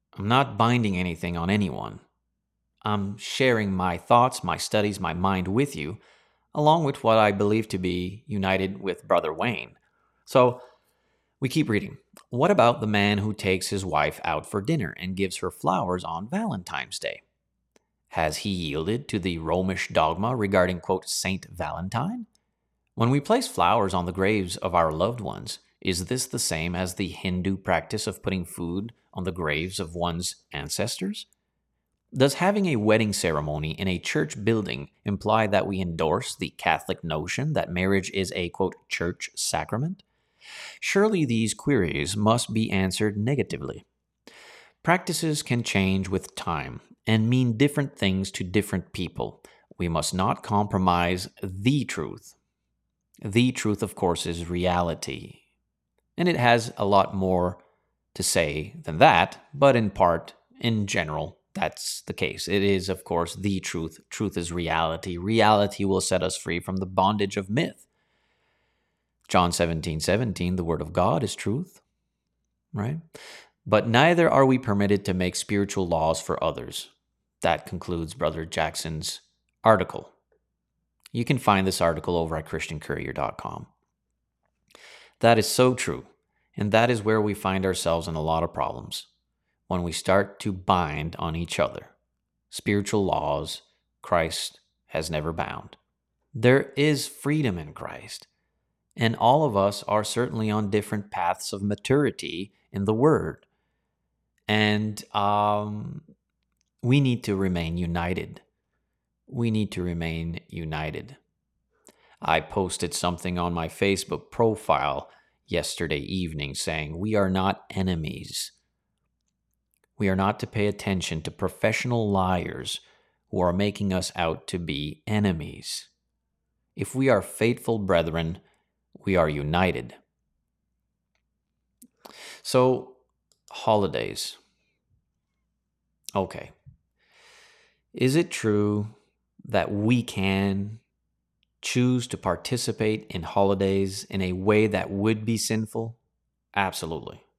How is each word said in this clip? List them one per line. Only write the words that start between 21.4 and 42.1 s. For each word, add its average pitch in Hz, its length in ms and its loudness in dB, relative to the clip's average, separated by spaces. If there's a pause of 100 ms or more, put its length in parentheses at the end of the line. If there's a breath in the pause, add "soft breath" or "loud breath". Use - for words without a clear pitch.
Valentine? 147 800 -6 (680)
When 117 160 2
we 139 100 2
place 240 260 2
flowers 92 460 2
on 90 120 0
the 90 60 -2
graves 95 460 0
of 87 180 -2
our 82 160 4
loved 107 300 0
ones, 55 380 -10 (200)
is 90 280 -2
this 127 180 -2
the - 120 -6
same 85 380 -2
as 90 200 -4
the 95 120 -4
Hindu 90 480 -2
practice 92 520 -2
of 101 140 -6
putting 95 220 -4
food 90 480 -6 (220)
on 92 100 -8
the 92 80 -4
graves 82 480 -4
of 82 160 -8
one's 87 560 -4
ancestors? 110 760 -6 (840)
Does 135 220 4
having 196 300 2
a 160 100 2
wedding 107 380 4
ceremony 76 580 -2
in 95 160 -4
a 90 100 0
church 151 460 -4
building 98 480 -2 (140)
imply 107 420 2
that 98 180 2
we 98 140 -2
endorse 82 560 -2
the - 140 -6
Catholic - 560 0
notion 85 480 -2
that 104 180 -2
marriage 92 400 2
is 92 240 -4
a, 87 140 -2
quote, 92 260 -2 (140)
"church - 440 -6
sacrament"? 127 720 -4 (800 loud breath)
Surely 196 420 2
these 113 300 2
queries 87 640 0